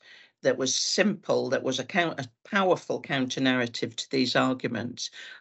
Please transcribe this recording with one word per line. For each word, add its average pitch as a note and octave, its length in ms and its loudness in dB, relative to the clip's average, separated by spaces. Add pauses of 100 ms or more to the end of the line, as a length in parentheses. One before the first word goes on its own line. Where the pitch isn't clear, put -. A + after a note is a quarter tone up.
(440)
that C3 140 2
was C3 180 0
simple, C#3+ 720 0
that B2 140 -2
was C3 160 -2
a B2 40 -4
count-, E3+ 360 -2
a B2+ 100 -8 (200)
powerful F3+ 520 2
counter C3+ 400 -2
narrative B2 540 0
to - 160 -8
these B2+ 240 2
arguments, B2+ 760 0 (320)